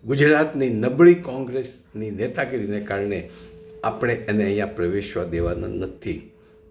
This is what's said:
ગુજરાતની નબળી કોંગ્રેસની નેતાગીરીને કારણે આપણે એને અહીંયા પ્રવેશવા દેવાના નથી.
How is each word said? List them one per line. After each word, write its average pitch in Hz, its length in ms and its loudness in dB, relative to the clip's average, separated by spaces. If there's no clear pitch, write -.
ગુજરાતની 147 640 4
નબળી 131 460 6
કોંગ્રેસની 127 960 -8
નેતાગીરીને 107 720 -4
કારણે 101 500 -4
આપણે 120 300 -2
એને 107 300 0
અહીંયા 101 220 0
પ્રવેશવા 90 580 -4
દેવાના 85 420 -2
નથી. 95 640 -8